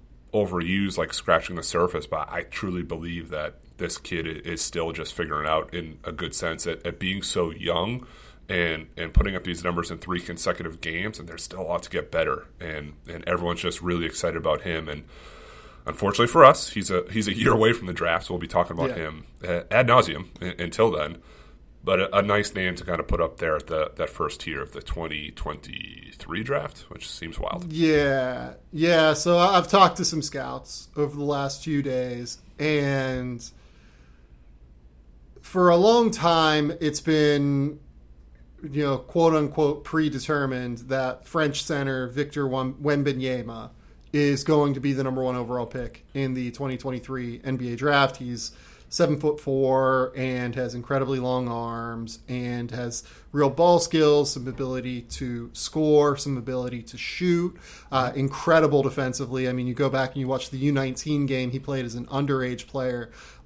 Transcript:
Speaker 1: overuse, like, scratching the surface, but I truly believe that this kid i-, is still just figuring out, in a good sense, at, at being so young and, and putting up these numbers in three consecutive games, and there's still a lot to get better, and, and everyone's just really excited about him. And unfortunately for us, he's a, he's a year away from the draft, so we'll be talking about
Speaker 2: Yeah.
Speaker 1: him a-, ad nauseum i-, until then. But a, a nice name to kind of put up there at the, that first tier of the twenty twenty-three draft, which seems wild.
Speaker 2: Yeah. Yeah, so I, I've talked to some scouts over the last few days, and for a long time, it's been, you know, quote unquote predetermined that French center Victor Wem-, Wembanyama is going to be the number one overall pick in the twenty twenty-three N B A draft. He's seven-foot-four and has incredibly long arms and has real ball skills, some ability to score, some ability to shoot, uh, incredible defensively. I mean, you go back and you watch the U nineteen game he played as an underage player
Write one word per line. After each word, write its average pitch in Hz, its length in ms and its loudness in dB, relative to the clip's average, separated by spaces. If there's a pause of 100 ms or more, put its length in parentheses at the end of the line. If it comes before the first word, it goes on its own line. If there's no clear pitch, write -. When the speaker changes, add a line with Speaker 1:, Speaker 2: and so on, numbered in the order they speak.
(320)
Speaker 1:
overuse, 92 640 0
like, 80 160 -2
scratching 87 440 0
the 78 80 -6
surface, 87 420 0
but 76 240 -6
I 87 140 -6
truly 90 400 -6
believe 85 460 -8
that 76 260 -6 (220)
this - 200 -4
kid 82 280 -6
i-, 80 220 -8
is 82 140 -4
still 82 300 -2
just 78 200 -8
figuring 76 360 -4
out, 78 260 0
in 80 300 -10
a 85 80 -8
good 78 220 -6
sense, 82 320 -4
at, 85 200 -6
at 82 120 -8
being 95 240 -4
so 87 280 0
young 87 560 -2 (420)
and, 85 380 -2 (100)
and 82 160 -8
putting 98 240 4
up 90 80 -8
these 87 200 -6
numbers 85 260 -2
in 85 80 -10
three 90 220 -4
consecutive 85 600 -6
games, 87 380 -6
and 85 100 -14
there's 80 140 -10
still 92 180 -6
a 95 40 -6
lot 85 180 -2
to - 80 -12
get 80 200 -4
better, 80 360 0 (140)
and, 76 340 -8 (140)
and 82 200 -12
everyone's 87 320 0
just 85 220 -4
really 85 240 0
excited 82 300 -4
about 80 260 0
him. 82 260 -6
And 76 160 -10 (840)
unfortunately 104 420 2
for 165 160 10
us, - 260 8
he's 98 200 -4
a, 90 200 0
he's 104 180 0
a 92 60 0
year 131 180 2
away 110 200 6
from 92 160 -4
the 90 40 -4
draft, 82 340 -2
so 92 80 -6
we'll 87 60 -6
be 82 80 -8
talking 87 280 0
about 82 140 0
Speaker 2:
Yeah. 80 140 -6
Speaker 1:
him 78 220 -10 (160)
a-, 87 300 -4
ad 123 140 6
nauseum 117 420 4 (120)
i-, 90 220 -6
until 101 280 2
then. 78 280 -4 (640)
But 92 140 2
a, 98 200 0
a 101 40 6
nice 104 320 2
name 92 220 -2
to - 80 -12
kind 82 160 -2
of - 80 -6
put 85 120 2
up 82 180 0
there 80 180 0
at 76 100 -6
the, 78 300 -2
that 78 120 -4
first - 340 -6
tier 71 200 -6
of - 80 -12
the 71 120 -12
twenty 78 500 -6
twenty-three - 1120 -10
draft, 143 460 -6
which - 200 -12
seems - 300 -10
wild. 175 320 -6
Speaker 2:
Yeah. 135 800 2 (160)
Yeah, 160 440 6
so 175 220 4
I, 180 220 6
I've 180 80 4
talked 190 300 8
to 185 80 -2
some 160 180 -2
scouts - 720 -10
over 143 200 -2
the 147 80 -4
last 139 400 -2
few 143 180 0
days, 127 560 -4 (220)
and 135 840 0 (2000)
for 180 300 4
a 170 60 8
long 226 360 6
time, 156 680 4
it's 147 200 0
been, 147 800 2 (800)
you 147 220 -4
know, 135 140 0
quote 165 360 4
unquote 147 480 0
predetermined 135 960 -2 (100)
that 131 380 -2
French 147 380 0
center 135 420 -2
Victor 139 400 -4
Wem-, 131 280 -2
Wembanyama 131 960 -2 (420)
is 143 320 2
going 147 300 4
to 131 60 -6
be 139 120 0
the 135 100 -2
number 131 220 -2
one 127 100 0
overall 123 320 -4
pick 120 480 -10
in 135 200 -2
the 123 180 -4
twenty 131 240 -6
twenty-three 127 640 -8
N 131 140 -2
B 123 160 -4
A 120 40 -4
draft. 139 420 4
He's 120 340 -8 (360)
seven-foot-four 135 1300 2
and 127 400 -4
has 123 200 -4
incredibly 131 440 -2
long 127 300 0
arms 117 720 -6 (100)
and 120 440 -6
has 117 300 -8 (300)
real 143 160 4
ball 175 300 6
skills, 147 520 4
some 123 160 -6
ability 127 540 -6
to 120 540 -8
score, 151 600 4
some 139 220 -4
ability 123 460 -6
to 120 160 -16
shoot, 175 580 0 (340)
uh, 127 240 2
incredible 143 680 4
defensively. 127 640 -2
I 123 60 -2
mean, 127 120 -4
you 123 60 -2
go 135 160 2
back 131 220 0
and 143 100 -6
you 127 80 -2
watch 131 220 -4
the 135 80 -8
U 143 140 2
nineteen 139 520 -2
game 127 260 -2
he 131 80 -4
played 135 280 -4
as 113 80 -8
an 120 140 -8
underage 135 580 -2
player 123 440 -4 (360)